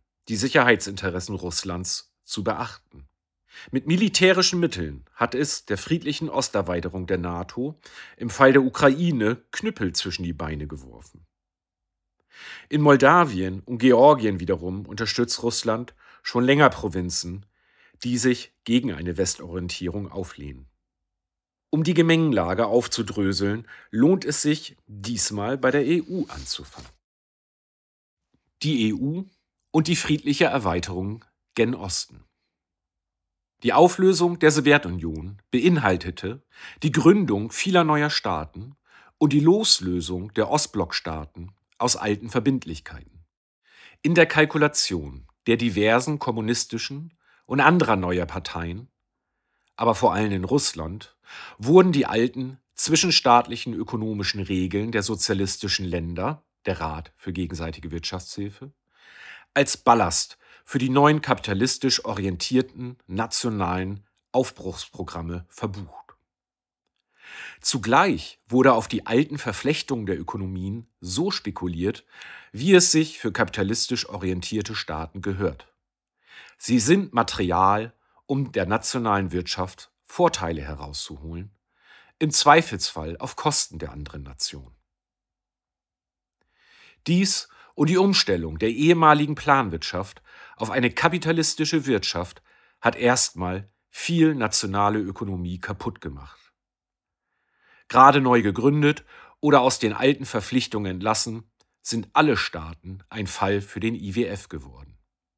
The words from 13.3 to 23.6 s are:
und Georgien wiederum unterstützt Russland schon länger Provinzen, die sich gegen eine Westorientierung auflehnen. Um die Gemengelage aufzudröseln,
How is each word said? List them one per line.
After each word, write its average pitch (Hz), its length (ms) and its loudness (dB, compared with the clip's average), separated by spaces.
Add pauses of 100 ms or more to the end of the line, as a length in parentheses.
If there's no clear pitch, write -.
und 123 160 -10
Georgien 120 640 6
wiederum 92 460 -4
unterstützt 113 560 -4
Russland 117 520 -4 (280)
schon 123 220 -2
länger 139 260 6
Provinzen, 90 720 -6 (580)
die 123 140 -4
sich 123 380 0 (100)
gegen 117 300 0
eine 80 240 -6
Westorientierung 90 920 -4
auflehnen. 71 600 -14 (960)
Um 151 160 0
die 170 100 2
Gemengelage 143 720 4
aufzudröseln, 101 1000 -2 (220)